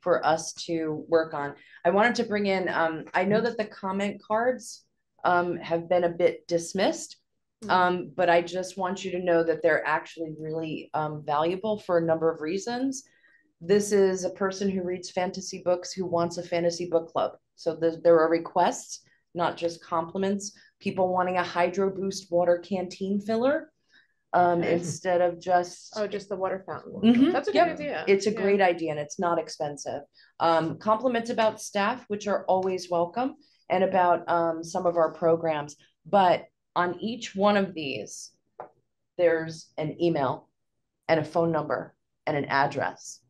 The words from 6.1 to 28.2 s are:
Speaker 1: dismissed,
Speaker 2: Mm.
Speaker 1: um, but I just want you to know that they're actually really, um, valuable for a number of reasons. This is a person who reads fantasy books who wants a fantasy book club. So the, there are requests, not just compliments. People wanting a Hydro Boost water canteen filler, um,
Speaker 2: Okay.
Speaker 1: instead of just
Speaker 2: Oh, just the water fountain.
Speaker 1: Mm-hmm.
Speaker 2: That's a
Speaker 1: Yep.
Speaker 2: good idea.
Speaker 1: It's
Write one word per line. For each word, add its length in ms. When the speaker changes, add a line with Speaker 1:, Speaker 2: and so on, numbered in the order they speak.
Speaker 1:
dismissed, 720
Speaker 2:
Mm. 60
Speaker 1:
um, 460
but 140
I 120
just 360
want 280
you 60
to 120
know 200
that 180
they're 260
actually 500
really, 560
um, 320
valuable 540
for 180
a 80
number 260
of 100
reasons. 600
This 320
is 320
a 60
person 380
who 140
reads 280
fantasy 520
books 300
who 120
wants 320
a 60
fantasy 460
book 240
club. 240
So 200
the, 280
there 160
are 100
requests, 720
not 220
just 260
compliments. 760
People 340
wanting 240
a 60
Hydro 480
Boost 400
water 260
canteen 640
filler, 500
um, 260
Speaker 2:
Okay. 140
Speaker 1:
instead 480
of 180
just 560
Speaker 2:
Oh, 120
just 200
the 80
water 320
fountain. 340
Speaker 1:
Mm-hmm. 300
Speaker 2:
That's 160
a 60
Speaker 1:
Yep. 140
Speaker 2:
good 140
idea. 260
Speaker 1:
It's 200